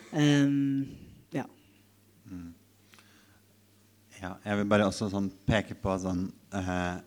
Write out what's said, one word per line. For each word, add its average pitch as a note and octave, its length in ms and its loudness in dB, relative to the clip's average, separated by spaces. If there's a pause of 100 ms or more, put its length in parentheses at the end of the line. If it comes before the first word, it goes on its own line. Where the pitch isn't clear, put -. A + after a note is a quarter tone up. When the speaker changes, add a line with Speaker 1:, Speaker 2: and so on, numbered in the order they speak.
Speaker 1:
Ehm, C#3 760 2 (460)
ja. C#3 160 -6 (800)
Speaker 2:
Mm. F2+ 240 -14 (1600)
Ja, F#2 300 -12
jeg G#2 180 0
vil G#2 100 0
bare G#2 160 6
også G2 240 -2
sånn G2 200 -2 (120)
peke G#2 320 0
på F#2+ 240 -2
sånn, F#2 280 -2 (240)
eh, F2+ 560 -2